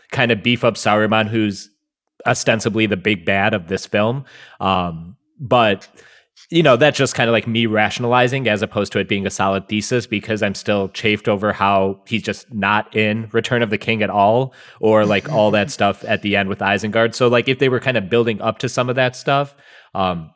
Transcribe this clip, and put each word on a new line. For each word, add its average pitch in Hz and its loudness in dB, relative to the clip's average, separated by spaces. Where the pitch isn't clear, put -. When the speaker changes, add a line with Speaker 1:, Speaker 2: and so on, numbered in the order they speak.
Speaker 1:
kind 120 0
of 104 0
beef 120 0
up 117 2
Saruman, 107 2
who's 107 -2
ostensibly 113 0
the 104 0
big 92 -2
bad 98 0
of 92 -4
this 92 -4
film. 117 -2
Um, 87 -4
but, 113 2
you 165 2
know, 135 6
that's 143 4
just 135 -2
kinda, 117 0
like, 110 0
me 113 0
rationalizing 120 0
as 104 0
opposed 104 -4
to 107 0
it 95 -4
being 98 -2
a 95 -2
solid 98 -2
thesis, 107 -2
because 107 -4
I'm 101 -2
still 101 -2
chafed 107 -2
over 104 0
how 98 0
he's 113 -4
just - -8
not 104 0
in 107 -2
Return 117 0
of 113 0
the 104 -2
King 110 -2
at 95 -2
all, 107 2
or, 110 4
like, 104 0
all 107 4
that 101 0
Speaker 2:
<laughs> - -10
Speaker 1:
stuff 101 -2
at 107 -2
the 101 0
end 98 0
with 98 -6
Isengard. 107 0
So, 127 2
like, 120 2
if 131 -2
they 135 2
were 127 0
kinda 123 0
building 113 0
up 113 -2
to 131 -4
some 123 -2
of 123 -2
that 127 0
stuff, 139 -2
um, 90 -4